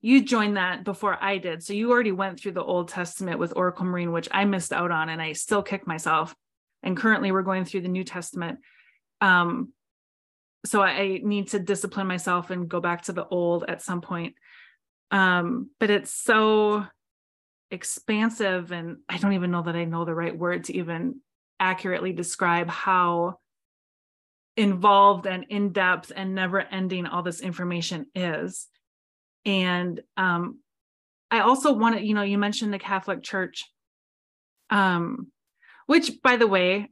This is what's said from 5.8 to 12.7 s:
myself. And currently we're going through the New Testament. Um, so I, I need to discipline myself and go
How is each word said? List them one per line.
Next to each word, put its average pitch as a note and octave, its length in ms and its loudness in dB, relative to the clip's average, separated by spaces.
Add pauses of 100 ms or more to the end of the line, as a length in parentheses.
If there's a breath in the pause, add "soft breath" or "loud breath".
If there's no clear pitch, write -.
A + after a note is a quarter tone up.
myself. D#3+ 480 -2 (480)
And F#3 140 -2
currently G#3 360 2
we're F#3+ 100 2
going F#3 220 -2
through F3+ 180 -6
the F3+ 60 -6
New F#3 160 -2
Testament. F3 560 -8 (600 soft breath)
Um, F3 520 2 (920)
so G#3 180 2
I, F#3 80 4
I F#3+ 340 -2
need G#3 240 0
to G#3 100 -2
discipline F#3+ 480 -2
myself F3+ 440 -2
and F3+ 180 -4
go F3 120 -4